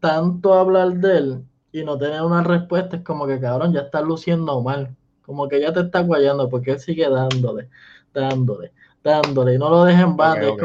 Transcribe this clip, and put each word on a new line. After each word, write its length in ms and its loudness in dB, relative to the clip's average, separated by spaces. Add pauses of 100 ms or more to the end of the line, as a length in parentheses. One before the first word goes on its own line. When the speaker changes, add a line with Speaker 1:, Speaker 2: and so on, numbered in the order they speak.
Speaker 1:
tanto 540 2
hablar 400 2
de 240 2
él 260 -4 (280)
y 120 -8
no 140 -4
tener 240 -4
una 200 2
respuesta 540 -2
es 80 -10
como 220 -6
que, 140 -2
cabrón, 320 -2
ya 100 0
está 180 -6
luciendo 600 -4
mal. 360 -6 (260)
Como 260 -8
que 120 0
ya 120 -2
te 80 0
está 200 -2
guayando 480 2
porque 240 -4
él 80 -6
sigue 280 -2
dándole, 600 -2 (440)
dándole, 600 -4 (320)
dándole 500 2
y 40 2
no 120 0
lo 140 6
deja 180 6
en 140 2
banda. 240 2
Speaker 2:
Ok, 80 0
Speaker 1:
Es 60 0
Speaker 2:
ok. 100 -8